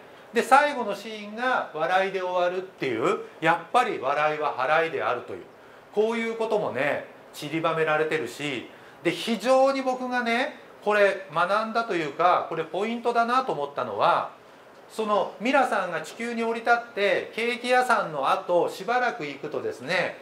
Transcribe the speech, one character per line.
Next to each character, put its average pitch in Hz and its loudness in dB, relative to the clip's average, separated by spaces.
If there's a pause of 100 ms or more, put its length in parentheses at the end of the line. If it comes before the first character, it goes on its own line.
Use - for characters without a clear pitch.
(340)
で、 220 4
最 285 6
後 240 -4
の 202 -4
シ 226 -10
ー 208 -10
ン - -12
が 240 -2
笑 185 2
い - -4
で 185 -2
終 180 0
わ 180 2
る 185 -2
っ 185 -10
て - -6
い 120 0
う、 185 2 (200)
や 165 2
っ - -20
ぱ 240 4
り 202 -4
笑 151 0
い - -6
は 147 -2
払 156 2
い - -8
で 127 -4
あ 117 0
る 120 -6
と - -12
い 90 -10
う、 78 -16 (500)
こ 220 2
う 233 -2
い 226 -2
う 226 -6
こ 226 -2
と 214 0
も 135 -2
ね、 131 -2 (260)
散 151 -10
り 160 -4
ば 165 2
め 160 2
ら 156 4
れ 156 2
て 156 0
る 123 -4
し、 139 -6 (340)
で、 170 2
非 220 -2
常 262 4
に 269 -2
僕 254 -4
が 247 -2
ね、 240 -2 (240)
こ 208 2
れ 202 4
学 190 2
ん 220 -6
だ 226 0
と 175 -4
い 165 0
う 139 -6
か、 175 2
こ 170 -8
れ - -4
ポ 190 -4
イ 233 -4
ン 240 -8
ト 240 0
だ 233 2
な 247 2
と 190 -2
思 143 -4
っ 143 -8
た 127 -4
の 107 -6
は、 143 2 (600)
そ 220 -6
の 208 0
ミ 240 0
ラ 269 4
さ 196 -2
ん 175 -8
が 160 -6
地 - -14
球 233 -8
に 233 -4
降 226 -2
り 226 -6
立 240 2
っ 240 0
て、 196 0
ケ 233 -2
ー 240 -6
キ 247 -4
屋 254 4
さ 214 2
ん 160 -8
の 143 0
後、 175 2
し 185 -10
ば 233 0
ら 247 0
く - -8
行 139 -8
く - -8
と - -4
で 110 -4
す 107 -14
ね 156 -2